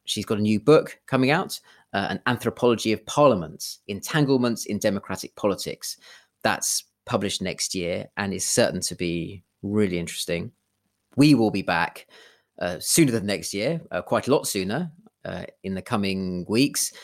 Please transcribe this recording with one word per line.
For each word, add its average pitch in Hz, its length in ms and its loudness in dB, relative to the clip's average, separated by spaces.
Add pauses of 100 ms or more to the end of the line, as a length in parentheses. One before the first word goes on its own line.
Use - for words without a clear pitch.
she's 104 200 -4
got 107 140 -2
a 104 40 0
new 107 180 2
book - 460 4
coming 131 260 2
out, - 260 -2 (340)
uh, 196 180 0
An 190 160 -6
Anthropology 120 680 2
of 104 140 -4
Parliament, 104 720 2 (100)
Entanglements 123 760 0
in 104 120 -4
Democratic 98 560 -4
Politics. - 640 -4 (460)
That's - 420 -2 (200)
published 101 380 -2
next - 320 -4
year 92 420 -4
and 98 160 -4
is 92 140 -6
certain 92 340 2
to - 140 -6
be 87 480 -4 (200)
really 101 360 0
interesting. 87 540 -6 (640)
We 147 180 8
will 113 160 4
be 95 120 -2
back, 85 440 -2 (540)
uh, 87 180 -4
sooner 151 320 4
than 104 160 0
next 98 280 -4
year, 139 260 -2 (100)
uh, 87 120 -4
quite 117 260 0
a - 20 4
lot - 160 2
sooner, 113 460 -2 (320)
uh, 90 200 -8 (200)
in 95 100 -4
the 92 80 -8
coming 95 680 -2
weeks. 123 440 2 (120)